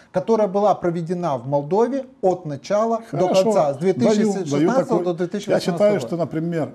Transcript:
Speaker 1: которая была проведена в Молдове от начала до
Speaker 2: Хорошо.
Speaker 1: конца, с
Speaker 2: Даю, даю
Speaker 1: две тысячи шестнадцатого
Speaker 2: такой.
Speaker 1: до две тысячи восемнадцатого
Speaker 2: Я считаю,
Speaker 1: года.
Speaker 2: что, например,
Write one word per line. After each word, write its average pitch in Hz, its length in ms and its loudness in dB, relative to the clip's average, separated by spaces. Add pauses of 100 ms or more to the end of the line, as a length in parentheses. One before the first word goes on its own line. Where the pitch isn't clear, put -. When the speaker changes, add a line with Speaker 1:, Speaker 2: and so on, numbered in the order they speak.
(120)
Speaker 1:
которая 214 360 0
была 196 280 2
проведена 175 640 -2
в 120 80 -10
Молдове 190 580 0 (160)
от 185 240 0
начала 208 560 -2 (100)
до 143 60 -4 (120)
Speaker 2:
Хорошо. 190 160 4
Speaker 1:
конца, 175 280 2
с 135 40 -8
Speaker 2:
Даю, 180 180 0
даю 214 180 2
Speaker 1:
две 208 300 2
тысячи 156 80 -8
шестнадцатого 175 480 2
Speaker 2:
такой. 180 60 -4
Speaker 1:
до 180 100 -2
две 175 120 -4
тысячи 202 220 -8
восемнадцатого 190 60 2
Speaker 2:
Я 170 40 2
считаю, 180 360 2
Speaker 1:
года. - 120 -4
Speaker 2:
что, 175 100 -4
например, 165 580 -2